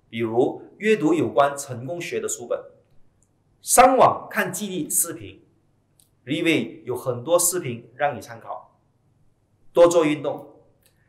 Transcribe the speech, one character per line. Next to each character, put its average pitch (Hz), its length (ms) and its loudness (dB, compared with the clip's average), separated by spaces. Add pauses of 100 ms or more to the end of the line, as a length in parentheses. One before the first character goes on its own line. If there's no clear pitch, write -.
比 113 120 -8
如 117 420 0 (160)
阅 214 180 2
读 156 160 2
有 131 160 0
关 143 280 2
成 120 280 -12
功 170 160 -8
学 113 200 -6
的 104 80 -6
书 120 180 -10
本， - 140 -4 (1000)
上 262 360 6
网 - 340 4
看 190 220 -4
激 208 160 -8
励 180 200 -8
视 - 240 -2
频， 104 320 -18 (800)
V 156 180 -4
V 151 420 -2
有 120 120 -6
很 120 280 -8
多 170 140 2
视 180 220 0
频 117 360 -10
让 139 200 -2
你 98 40 -14
参 113 200 -18
考。 - 400 -18 (920)
多 175 160 8
做 170 160 4
运 147 180 -2
动， - 400 -10 (460)